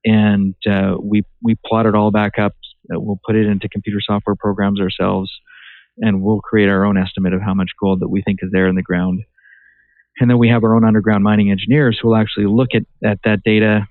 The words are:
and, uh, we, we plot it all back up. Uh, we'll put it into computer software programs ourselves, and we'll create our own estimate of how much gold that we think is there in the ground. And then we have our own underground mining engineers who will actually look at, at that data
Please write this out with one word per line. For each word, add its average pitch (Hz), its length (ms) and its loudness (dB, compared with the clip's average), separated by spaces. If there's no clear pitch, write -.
and, 104 500 2
uh, 98 320 0
we, 104 220 -2
we 117 140 0
plot 113 200 0
it 107 100 2
all 107 160 2
back 104 280 -2
up. 101 140 -2
Uh, 85 60 -6
we'll 101 260 -6
put 110 100 -2
it 110 120 2
into 101 220 -2
computer 101 320 -6
software 101 340 -2
programs 101 440 -2
ourselves, 95 520 -4
and 101 240 0
we'll 104 200 0
create 104 280 0
our 98 160 2
own 101 120 2
estimate 92 360 -2
of 92 80 -2
how 101 120 -2
much 95 160 -2
gold 95 200 0
that - 80 -4
we 98 120 -2
think 98 200 -4
is 92 100 -8
there 95 160 2
in 92 80 0
the 92 80 -2
ground. 92 380 -2
And 120 100 2
then 123 80 4
we 117 120 4
have 117 140 2
our 113 120 4
own 113 100 4
underground 107 380 2
mining 104 280 4
engineers 113 500 0
who 117 80 0
will 113 60 4
actually 107 300 0
look 117 280 0
at, 113 100 0
at 104 200 -2
that 107 200 0
data 107 480 2